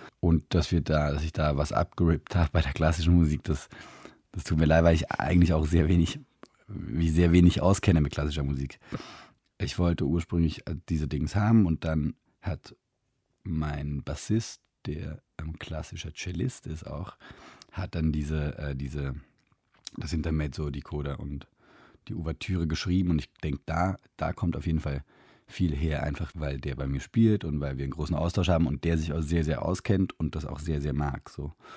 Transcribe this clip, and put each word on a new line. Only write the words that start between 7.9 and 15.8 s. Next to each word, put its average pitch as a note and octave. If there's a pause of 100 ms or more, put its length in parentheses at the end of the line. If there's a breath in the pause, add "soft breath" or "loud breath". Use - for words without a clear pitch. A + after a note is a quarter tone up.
mit C#2+
klassischer D2+
Musik. C#2 (800 loud breath)
Ich F2+
wollte F2
ursprünglich, E2
äh, E2 (120)
diese D2+
Dings D2+
haben G#2
und D#2+
dann D#2 (260)
hat - (680)
mein D2
Bassist, - (260)
der, D#2+ (160)
ähm, D#2+
klassischer D#2+